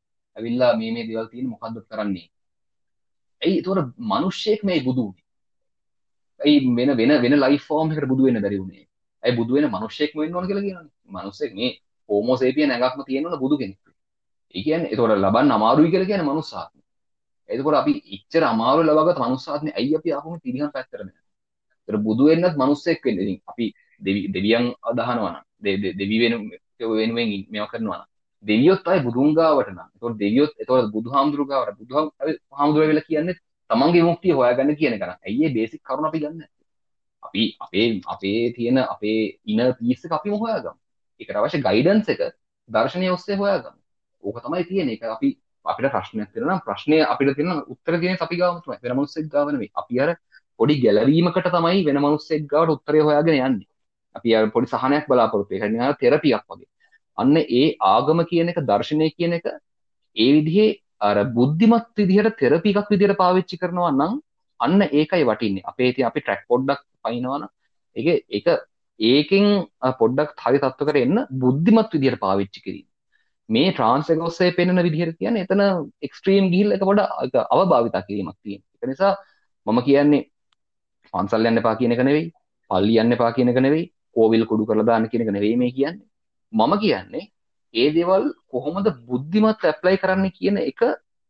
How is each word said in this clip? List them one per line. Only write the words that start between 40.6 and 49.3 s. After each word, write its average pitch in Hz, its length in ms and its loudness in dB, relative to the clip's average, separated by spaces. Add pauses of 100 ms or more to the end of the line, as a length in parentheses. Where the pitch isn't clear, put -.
ඒකට - 200 -10
අවශ්‍ය 120 220 -2
ගයිඩන්ස් 135 500 2
එක 147 120 -2 (480)
දර්ශනය 135 420 -2
ඔස්සේ 185 260 -4
හොයාගමු. 196 420 -4 (460)
ඕක 107 160 -8
තමයි 170 240 -6
තියෙන්නේ. 175 300 -4
ඒක 110 100 -16
අපි, 113 240 -2 (380)
අපිට 135 240 -2
ප්‍රශ්නයක් 104 400 -6
තියෙනවා 131 240 -4
නම් 185 100 -6
ප්‍රශ්නය 147 380 0
අපිට 139 320 0
තියෙන 151 160 -2 (160)
උත්තර 160 320 -6
තියෙන 180 220 -2
අපි 170 160 -6
ගාවම 175 240 -2
තමයි. 127 220 -12
වෙන 123 140 -4
මිනිස්සෙක් 147 300 -4
ගාව 143 240 -2